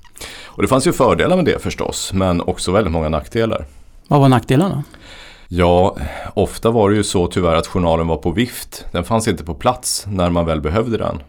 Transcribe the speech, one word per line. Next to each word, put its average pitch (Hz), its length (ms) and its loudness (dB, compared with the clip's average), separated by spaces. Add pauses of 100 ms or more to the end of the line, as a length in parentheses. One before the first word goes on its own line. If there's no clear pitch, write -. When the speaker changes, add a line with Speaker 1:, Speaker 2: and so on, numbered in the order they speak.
(460)
Speaker 1:
Och - 160 -6
det - 60 2
fanns 131 200 2
ju 170 40 2
fördelar 90 440 4
med - 100 2
det - 160 2
förstås, - 520 -6
men 92 280 2
också - 300 -4
väldigt 95 220 2
många 80 160 0
nackdelar. 107 560 -2 (420)
Speaker 2:
Vad 147 120 4
var 135 100 6
nackdelarna? 135 540 2 (680)
Speaker 1:
Ja, 87 460 4 (360)
ofta - 380 0
var 110 180 4
det 104 60 4
ju 104 80 2
så 90 240 0
tyvärr 87 280 0
att 82 120 0
journalen 82 400 0
var 80 100 0
på 87 140 -2
vift. - 600 -4
Den 87 120 -4
fanns 113 240 0
inte 92 160 -2
på 85 100 -8
plats - 540 -4
när 92 220 0
man 85 160 0
väl 80 160 -2
behövde 104 360 -2
den. - 320 -6